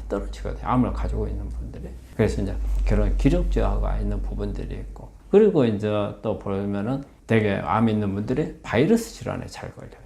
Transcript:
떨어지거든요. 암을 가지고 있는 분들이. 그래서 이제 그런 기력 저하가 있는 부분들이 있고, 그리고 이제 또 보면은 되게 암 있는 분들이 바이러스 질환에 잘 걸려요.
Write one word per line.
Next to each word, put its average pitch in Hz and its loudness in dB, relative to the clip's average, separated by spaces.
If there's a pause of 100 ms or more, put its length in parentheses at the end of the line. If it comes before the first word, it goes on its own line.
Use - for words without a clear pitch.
떨어지거든요. - -6
암을 120 2
가지고 - -2
있는 - -6
분들이. - -10 (260)
그래서 110 2
이제 98 -2 (320)
그런 104 4
기력 170 4
저하가 101 0
있는 104 -2
부분들이 101 -6
있고, - -14 (220)
그리고 196 6
이제 104 2 (320)
또 107 -2
보면은 101 -2 (240)
되게 104 4
암 107 2
있는 104 2
분들이 123 -2
바이러스 175 2
질환에 - -8
잘 - -12
걸려요. - -16 (120)